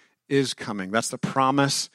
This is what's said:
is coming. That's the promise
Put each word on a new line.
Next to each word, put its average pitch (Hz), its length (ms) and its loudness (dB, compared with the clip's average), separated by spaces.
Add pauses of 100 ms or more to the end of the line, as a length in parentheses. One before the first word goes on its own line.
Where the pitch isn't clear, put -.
(280)
is 139 260 0
coming. 98 380 -8
That's 113 160 0
the 127 100 -8
promise 139 760 2